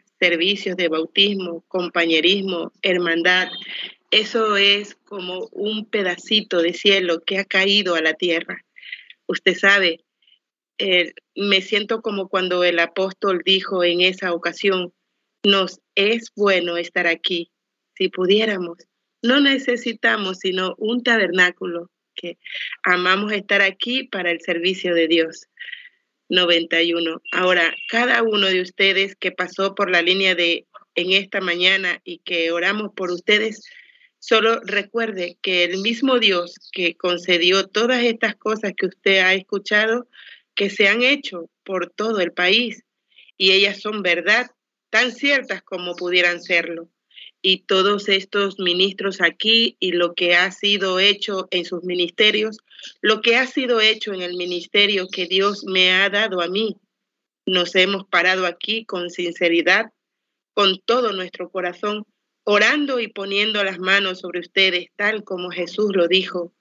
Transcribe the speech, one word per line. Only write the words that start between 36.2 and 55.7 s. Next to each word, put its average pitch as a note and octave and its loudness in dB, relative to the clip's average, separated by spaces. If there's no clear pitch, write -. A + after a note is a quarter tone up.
que F3 -2
concedió F3+ 2
todas A#3+ 0
estas A3+ 0
cosas G#3+ -4
que F#3 -2
usted F#3+ 2
ha F#3 4
escuchado, G#3+ -2
que G3+ 0
se G3+ 4
han A3+ 2
hecho B3 0
por F3+ -4
todo G#3+ -2
el E3+ 0
país, F#3+ 0
y F#3+ 4
ellas G3 2
son G#3+ -6
verdad, F#3 0
tan A#3 0
ciertas - -2
como F3+ -8
pudieran F3 0
serlo. E3 -2
Y F#3 4
todos G3 2
estos G3 -2
ministros F#3+ -2
aquí A3+ 0
y F#3 -2
lo F3 0
que F3 2
ha F#3 2
sido F#3+ -2
hecho G3 0
en F3+ -2
sus F3 -8
ministerios, G#3+ 0
lo G#3+ 2
que A#3 2
ha C4 2
sido B3 0
hecho G#3+ 0
en F#3 -8
el F3 -6
ministerio F#3 -2
que F#3 -6
Dios G3 0
me F#3 2